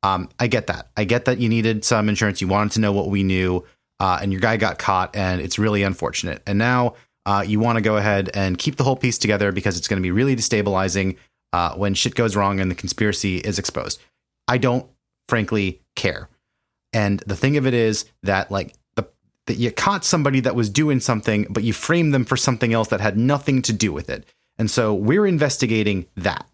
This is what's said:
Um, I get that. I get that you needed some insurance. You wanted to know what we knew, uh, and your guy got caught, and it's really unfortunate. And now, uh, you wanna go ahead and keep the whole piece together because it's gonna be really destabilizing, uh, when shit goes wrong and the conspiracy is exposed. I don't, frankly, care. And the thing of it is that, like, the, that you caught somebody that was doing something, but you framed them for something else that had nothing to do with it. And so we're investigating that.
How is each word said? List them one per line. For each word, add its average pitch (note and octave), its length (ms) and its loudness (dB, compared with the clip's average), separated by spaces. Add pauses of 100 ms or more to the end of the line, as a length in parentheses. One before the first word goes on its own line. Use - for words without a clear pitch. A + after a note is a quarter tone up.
Um, F#2 280 -2 (100)
I B2 80 0
get A2 180 0
that. - 320 -6
I G#2+ 60 0
get A#2 220 0
that B2+ 120 2
you A#2 120 0
needed A2 360 0
some G#2+ 240 2
insurance. G2+ 320 0
You F#2 60 -2
wanted G2+ 240 2
to A2+ 80 0
know G#2 120 2
what G2 180 0
we G2 120 0
knew, F#2 440 0 (340)
uh, F#2 200 2
and G2 120 -4
your F#2+ 100 -2
guy A2+ 160 2
got G#2 220 -2
caught, F#2 360 0
and F#2 260 0
it's - 180 -4
really G#2 240 2
unfortunate. F2 640 -4
And G2+ 100 0
now, B2 380 2 (320)
uh, G2+ 180 2
you G#2 140 0
wanna A2+ 220 0
go G#2+ 160 2
ahead G2+ 360 0
and F#2+ 240 -2
keep - 200 -4
the - 60 0
whole C3 120 2
piece B2 240 -2
together G2+ 320 0
because F#2 260 -2
it's E2 100 -6
gonna F#2+ 140 0
be F#2 100 -2
really C3 240 2
destabilizing, F#2+ 840 0 (360)
uh, E2+ 220 0
when G2 180 0
shit - 200 -2
goes A2 220 0
wrong G2 240 0
and F#2+ 100 0
the F2+ 60 -2
conspiracy G2 600 -2
is G2+ 200 -4
exposed. - 420 -6 (500)
I B2+ 80 2
don't, B2 280 0 (440)
frankly, G2+ 520 0 (140)
care. - 320 -4 (640)
And G2+ 340 0
the G2 120 -6
thing C#3 180 2
of C#3 100 2
it C3 80 2
is A2+ 300 2 (200)
that, F#2+ 280 0
like, F#2+ 240 -4 (200)
the, - 120 -4 (400)
that A#2 80 -2
you A#2 160 0
caught G3 320 -2
somebody C#3 380 2
that B2 140 0
was A2+ 140 2
doing C#3+ 300 2
something, G#2+ 500 0
but G#2 140 -2
you A2+ 80 2
framed D#3+ 420 2
them B2+ 120 2
for C3+ 100 0
something A#2+ 380 2
else A2+ 160 2
that G2+ 100 0
had G#2 180 0
nothing C3+ 460 2
to - 100 -2
do G2+ 200 0
with D2 160 -8
it. B1 160 -8 (320)
And A2 120 0
so A2 240 2
we're B2 320 2
investigating A2+ 800 0 (120)
that. F#2 360 -4